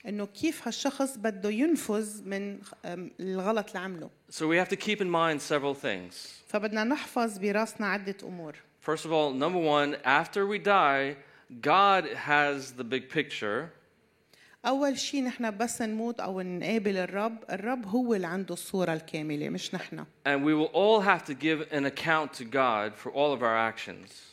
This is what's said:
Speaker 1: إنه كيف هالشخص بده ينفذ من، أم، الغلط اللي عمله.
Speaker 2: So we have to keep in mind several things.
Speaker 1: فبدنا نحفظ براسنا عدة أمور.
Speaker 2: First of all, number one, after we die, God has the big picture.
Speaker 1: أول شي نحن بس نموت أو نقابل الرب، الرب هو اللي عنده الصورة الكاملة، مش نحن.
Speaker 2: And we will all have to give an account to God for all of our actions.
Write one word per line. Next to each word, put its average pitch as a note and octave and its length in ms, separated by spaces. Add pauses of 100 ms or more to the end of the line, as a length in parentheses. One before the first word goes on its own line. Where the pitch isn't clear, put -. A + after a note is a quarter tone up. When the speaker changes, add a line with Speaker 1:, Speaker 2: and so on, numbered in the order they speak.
Speaker 1:
إنه G#3 200
كيف - 420
هالشخص C4+ 480
بده G#3 340
ينفذ G#3+ 800
من، G3 300 (260)
أم، F3 260 (100)
الغلط F#3+ 460
اللي - 120
عمله. F3 320 (200)
Speaker 2:
So - 160
we D#3+ 180
have F3+ 40
to G3+ 80
keep G#3+ 240
in F#3 100
mind E3 320
several C#3+ 320
things. F#2+ 400 (340)
Speaker 1:
فبدنا G#3+ 360
نحفظ A#3 540
براسنا G#3 480
عدة G3 360
أمور. E3+ 320 (320)
Speaker 2:
First D#3 180
of D#3+ 80
all, D3+ 200
number D3+ 260
one, D3 460
after E3 420
we G#3 120
die, D3 580 (440)
God F#3 440 (240)
has C#3+ 500
the B2+ 60
big B2+ 260
picture. C3+ 600 (960)
Speaker 1:
أول C#4 320
شي - 220
نحن A#3 360
بس A#3 260
نموت A3+ 380
أو F#3+ 200
نقابل F#3+ 560
الرب، G3 420 (120)
الرب A3+ 360
هو A#3 280
اللي F#3 120
عنده F3 260
الصورة F3 400
الكاملة، D#3 560
مش F3+ 260
نحن. D#3+ 300 (220)
Speaker 2:
And C#3 180
we D#3 100
will D#3 180
all G#3 280
have F#3+ 240
to D3 100
give D3+ 260 (120)
an C#3+ 140
account D3+ 480
to B2+ 100
God A2+ 520
for - 160
all C#3+ 200
of B2 100
our A2+ 140 (160)
actions. - 380 (220)